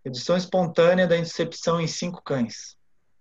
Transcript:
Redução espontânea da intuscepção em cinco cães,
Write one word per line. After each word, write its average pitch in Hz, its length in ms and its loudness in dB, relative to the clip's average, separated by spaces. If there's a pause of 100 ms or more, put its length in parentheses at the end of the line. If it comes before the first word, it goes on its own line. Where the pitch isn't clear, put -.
Redução 156 320 -2
espontânea 180 720 4
da 170 100 4
intuscepção 165 640 -2
em 165 60 -2
cinco 180 340 -6
cães, - 560 -4 (440)